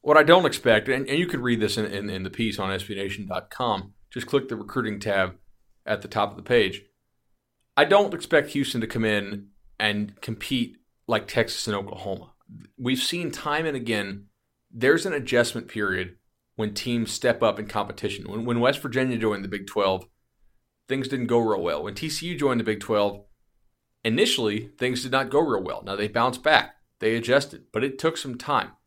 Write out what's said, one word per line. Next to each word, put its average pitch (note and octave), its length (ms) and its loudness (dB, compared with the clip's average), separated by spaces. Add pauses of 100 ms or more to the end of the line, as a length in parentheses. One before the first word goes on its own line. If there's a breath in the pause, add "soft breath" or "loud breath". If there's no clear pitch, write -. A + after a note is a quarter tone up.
What D3 160 6
I D3+ 60 8
don't E3+ 220 8
expect, A2+ 440 4
and, C3 180 0
and C#3+ 100 0
you F3 80 2
could D3+ 140 -4
read A#2+ 220 0
this G#2+ 160 0
in, G#2+ 80 0
in, G2+ 240 -6
in F#2 140 -4
the F#2+ 60 -6
piece A2 300 -4
on F#2+ 120 -2
S F#2+ 120 -4
B G#2+ 100 -10
Nation G2 320 -6
dot G#2 240 -6
com, G2+ 440 -4 (180)
just B2 160 -8
click C3+ 220 0
the A#2 60 -4
recruiting G#2 440 -4
tab G2 360 0 (500)
at G2+ 160 -2
the - 60 -14
top G2+ 240 0
of - 60 -16
the F#2 60 -16
page. G#2+ 400 2 (920)
I D3 80 6
don't G3 300 4
expect D#3+ 380 2
Houston C3 280 -2
to A2 80 -2
come A2+ 160 -2
in G2+ 460 -2 (280)
and G#2 440 -2
compete A#2+ 560 -4 (300)
like G#2+ 200 0
Texas - 400 -2
and G#2 80 -2
Oklahoma. G2 560 -8 (460)
We've B2+ 220 -2
seen E3+ 320 -2
time D#3 340 -2
and D3 100 -2
again, G#2 520 -4 (440)
there's C#3 340 4
an F3+ 80 -2
adjustment A#2+ 540 0
period F#2 480 -4 (400)
when G#2 180 -4
teams A#2 380 -2
step - 320 0
up - 160 2
in G#2 80 -8
competition. G2+ 640 -6
When, A2+ 160 -6
when A#2+ 160 0
West C3 200 2
Virginia C3 360 -2
joined G#2+ 260 0
the G2 60 -8
Big G2 180 -8
twelve, F#2+ 380 0 (840)
things C3+ 220 -4
didn't B2 180 -4
go A#2 120 4
real G#2+ 220 2
well. D#2+ 220 -2
When G#2 120 -8
T D#3+ 140 -6
C D#3+ 180 -6
U F3 100 -6
joined C3 220 2
the A2 40 -2
Big G#2+ 160 0
twelve, G2+ 460 0 (800)
initially, A2+ 720 2
things B2+ 260 -2
did B2+ 80 -6
not C3 180 0
go C#3+ 100 4
real A#2+ 240 0
well. - 200 -8
Now, G2 120 -6
they G#2 120 -2
bounced B2 360 0
back. D3+ 320 4 (240)
They A2 160 2
adjusted, B2 580 0
but A2 100 0
it C3+ 160 -4
took D#3+ 160 0
some B2 220 -10
time. C3 340 -2 (160)